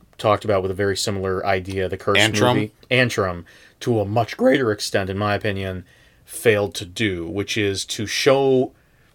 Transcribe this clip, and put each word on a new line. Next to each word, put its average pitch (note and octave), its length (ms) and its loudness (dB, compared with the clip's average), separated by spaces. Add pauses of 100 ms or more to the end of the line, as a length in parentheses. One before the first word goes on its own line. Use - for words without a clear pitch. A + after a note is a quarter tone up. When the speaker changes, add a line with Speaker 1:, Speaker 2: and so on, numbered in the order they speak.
(200)
Speaker 1:
talked G#2 260 2
about G2+ 160 2
with F#2+ 80 -4
a F#2 60 -4
very G2 200 0
similar F#2+ 480 -4
idea, F#2+ 460 -2
the F#2+ 80 -6
Curse G2+ 220 2
Speaker 2:
Antrum? G#2+ 340 4
Speaker 1:
movie, G#2+ 180 0 (200)
Antrum, G#2 540 0 (340)
to A#2 200 0
a G2+ 60 0
much A2+ 320 -2
greater C#3 340 2
extent, G2+ 380 -2
in F#2+ 80 -4
my G#2 160 0
opinion, F#2+ 520 -4 (380)
failed G#2 520 2
to G#2+ 100 -8
do, F2+ 420 -4
which G2 300 -4
is G2 280 -2
to - 200 -8
show, C3+ 680 2 (420)